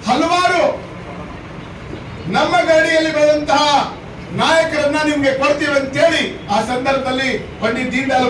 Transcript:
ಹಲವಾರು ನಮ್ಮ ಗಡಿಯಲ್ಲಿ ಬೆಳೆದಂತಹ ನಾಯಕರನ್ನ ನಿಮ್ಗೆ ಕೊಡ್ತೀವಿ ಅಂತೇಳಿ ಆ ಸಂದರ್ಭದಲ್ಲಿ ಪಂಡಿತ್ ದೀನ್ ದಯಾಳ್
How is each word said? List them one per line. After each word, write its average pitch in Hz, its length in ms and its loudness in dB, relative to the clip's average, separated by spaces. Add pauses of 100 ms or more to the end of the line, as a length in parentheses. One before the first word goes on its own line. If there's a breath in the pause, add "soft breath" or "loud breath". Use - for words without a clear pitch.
ಹಲವಾರು 349 540 2 (1700)
ನಮ್ಮ 302 160 0 (160)
ಗಡಿಯಲ್ಲಿ 320 480 4
ಬೆಳೆದಂತಹ 302 460 4 (800)
ನಾಯಕರನ್ನ 302 580 2 (120)
ನಿಮ್ಗೆ 277 200 2 (100)
ಕೊಡ್ತೀವಿ 294 400 0
ಅಂತೇಳಿ 294 420 2 (320)
ಆ - 20 4 (140)
ಸಂದರ್ಭದಲ್ಲಿ 262 580 -2 (320)
ಪಂಡಿತ್ 240 320 -2
ದೀನ್ 269 180 -2
ದಯಾಳ್ 254 180 2